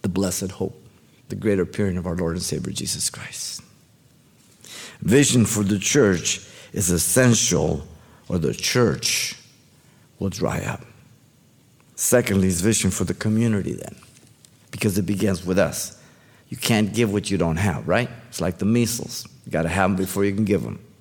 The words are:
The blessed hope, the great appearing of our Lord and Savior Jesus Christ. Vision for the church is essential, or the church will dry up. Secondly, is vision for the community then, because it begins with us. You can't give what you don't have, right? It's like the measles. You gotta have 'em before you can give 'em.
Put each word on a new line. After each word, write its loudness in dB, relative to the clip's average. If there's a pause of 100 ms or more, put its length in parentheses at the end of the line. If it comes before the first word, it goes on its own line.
The -2
blessed -2
hope, -6 (520)
the -8
great 0
appearing -2
of -4
our -4
Lord -2
and -4
Savior -6
Jesus -6
Christ. -12 (1400)
Vision 6
for 0
the 2
church 2 (320)
is -2
essential, 2 (420)
or -2
the -2
church 0 (840)
will -2
dry -2
up. -6 (1080)
Secondly, 2
is 0
vision 2
for -2
the -2
community 0
then, -10 (760)
because 0
it 0
begins 0
with 2
us. 0 (520)
You -10
can't 2
give 2
what -2
you 0
don't 2
have, -2
right? 2 (180)
It's -10
like -2
the -4
measles. 0 (200)
You -14
gotta -2
have 2
'em 0
before -2
you 0
can 0
give 0
'em. -10 (220)